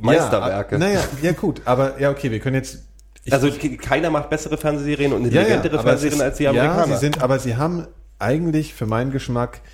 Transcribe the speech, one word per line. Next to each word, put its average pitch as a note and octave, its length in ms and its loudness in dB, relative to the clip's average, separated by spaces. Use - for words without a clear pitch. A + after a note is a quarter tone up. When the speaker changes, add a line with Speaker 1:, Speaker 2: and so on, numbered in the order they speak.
Speaker 1:
Meisterwerke. A2 760 2
Speaker 2:
a-, - 20 2
naja, F#3+ 220 2
ja E3+ 120 2
gut, D#3+ 320 -4
aber C3+ 360 0
ja, C#3 100 2
okay, C#3 200 -2
wir A2 80 -2
können B2+ 180 -2
jetzt - 280 -6
ich - 80 -4
Speaker 1:
Also, C#3 180 4
ke-, C#3+ 260 -6
keiner D#3 340 -2
macht D3+ 200 -2
bessere D3+ 260 -4
Fernsehserien C#3+ 560 0
und A2+ 120 0
Speaker 2:
Ja, A#2+ 180 4
ja, G#3+ 140 4
Speaker 1:
intelligentere D#3 240 0
Speaker 2:
aber - 140 4
es C#3+ 60 -2
Speaker 1:
Fernsehserien D3 200 0
Speaker 2:
ist, - 20 2
Speaker 1:
als C#3 140 0
die D3 80 0
Speaker 2:
ja, C#3 60 4
Speaker 1:
Amerikaner. D3+ 440 2
Speaker 2:
sie A#2+ 60 0
sind, C#3+ 220 0
aber C3 180 2
sie A#2+ 160 -2
haben E3 320 -2
eigentlich D3+ 540 0
für A#2 120 -6
meinen A2+ 240 0
Geschmack, B2 500 -4